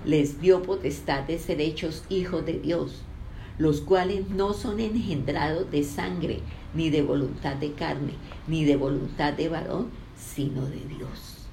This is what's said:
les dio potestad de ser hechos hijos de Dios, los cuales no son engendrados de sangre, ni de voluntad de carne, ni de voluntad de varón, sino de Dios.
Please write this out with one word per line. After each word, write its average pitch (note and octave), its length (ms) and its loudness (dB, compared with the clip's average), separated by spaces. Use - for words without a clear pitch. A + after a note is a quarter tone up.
les D3+ 380 2
dio F#3 220 8
potestad D3 600 -2
de E3 160 -2
ser D3+ 220 0
hechos D#3 480 -2
hijos F3 360 0
de E3 140 -2
Dios, D3+ 440 -2
los D3+ 220 4
cuales F#3+ 500 4
no G3 240 2
son G#3 260 -2
engendrados F3+ 920 0
de D3 120 2
sangre, F3 580 -2
ni D#3+ 160 2
de D3 140 4
voluntad C#3 520 0
de D3 160 -4
carne, C#3+ 420 -2
ni D#3 180 2
de C#3+ 100 8
voluntad C#3 580 2
de D3+ 140 0
varón, E3 400 -2
sino C#3 480 -4
de C#3 200 -6
Dios. - 500 -10